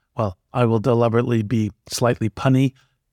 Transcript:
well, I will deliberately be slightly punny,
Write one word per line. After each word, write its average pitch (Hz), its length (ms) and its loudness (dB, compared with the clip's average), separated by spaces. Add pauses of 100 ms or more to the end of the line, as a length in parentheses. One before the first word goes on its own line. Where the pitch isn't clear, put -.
(200)
well, 101 160 -4 (160)
I 123 140 0
will 113 140 2
deliberately 117 640 0
be 107 280 -2 (180)
slightly 120 400 -2
punny, 131 460 0 (380)